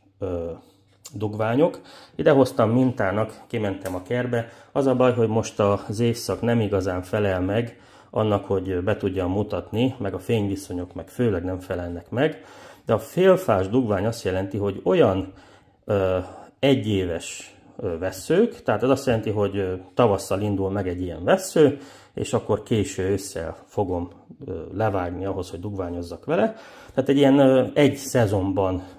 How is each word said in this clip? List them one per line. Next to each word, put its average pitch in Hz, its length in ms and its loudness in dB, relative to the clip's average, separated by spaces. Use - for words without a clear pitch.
ö, 87 320 -6
dugványok. 110 680 0
Ide 156 160 4
hoztam 127 380 4
mintának, 110 800 0
kimentem 98 480 -6
a 90 60 -8
kertbe. 120 480 -2
Az 139 140 0
a 131 100 4
baj, 127 180 6
hogy 113 140 2
most 110 320 -2
az 101 400 0
évszak 117 420 -2
nem 117 180 2
igazán 95 420 0
felel 98 400 0
meg 107 380 -2
annak, 104 360 0
hogy 92 380 -2
be 101 140 0
tudjam 92 340 -2
mutatni, 104 680 -2
meg 98 140 -4
a 92 60 -8
fényviszonyok 98 720 -4
meg - 140 -12
főleg 104 360 -2
nem 92 160 -4
felelnek 87 500 -8
meg. 151 360 -2
De - 80 0
a 104 60 2
félfás 170 720 2
dugvány 104 360 0
azt 117 180 -4
jelenti, 95 340 -2
hogy 101 260 -4
olyan, 107 500 2
ö, 95 320 0
egyéves, 104 960 -2
ö, 85 200 -6
vesszők, 170 640 0
tehát 110 200 0
ez 127 60 2
azt 135 160 2
jelenti, 113 240 0
hogy, 101 280 0
ö, 92 160 -2
tavasszal 101 480 2
indul 98 280 -2
meg 98 180 -4
egy 90 140 -6
ilyen 85 220 -6
vessző, 156 560 2
és - 200 -6
akkor 107 300 -2
késő 98 400 -2
ősszel 92 600 -4
fogom, 90 440 -4
ö, 92 160 -8
levágni 95 520 -2
ahhoz, 92 240 -6
hogy 87 100 -12
dugványozzak 87 680 -8
vele. 202 300 0
Tehát - 160 0
egy 139 80 6
ilyen, 139 220 8
ö, 131 340 6
egy 139 220 4
szezonban 95 880 0